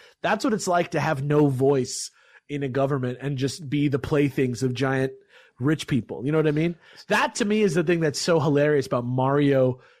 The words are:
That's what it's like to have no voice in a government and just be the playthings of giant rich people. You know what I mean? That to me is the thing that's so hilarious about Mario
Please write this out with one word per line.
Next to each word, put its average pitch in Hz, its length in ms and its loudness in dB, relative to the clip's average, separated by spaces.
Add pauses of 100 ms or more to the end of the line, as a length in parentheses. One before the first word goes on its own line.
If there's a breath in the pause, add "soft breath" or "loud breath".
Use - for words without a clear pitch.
(220 soft breath)
That's 202 220 0
what 247 100 0
it's 190 140 -4
like 175 240 0
to 156 80 -2
have 143 220 -2
no 147 260 4
voice 135 640 0 (380 soft breath)
in 143 140 -8
a 139 60 -2
government 131 520 -2
and 139 160 -6
just 135 320 -6
be 147 200 0
the 135 100 0
playthings 135 640 0
of 131 120 0
giant 131 380 -2 (480 soft breath)
rich 147 260 -2
people. 113 380 -4
You 143 80 -2
know 156 60 2
what 151 80 2
I 156 60 2
mean? 165 240 -2 (320 loud breath)
That 233 280 0
to 240 80 -2
me 214 180 0
is 190 120 2
the 175 100 0
thing 170 160 0
that's 156 180 0
so 165 220 2
hilarious 143 460 2
about 123 180 -4
Mario 131 760 2 (200 soft breath)